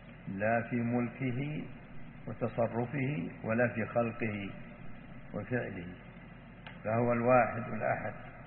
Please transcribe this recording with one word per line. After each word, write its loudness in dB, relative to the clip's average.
لا 4
في -2
ملكه 0
وتصرفه 0
ولا 6
في 0
خلقه 0
وفعله، -2
فهو 4
الواحد 6
الأحد. 0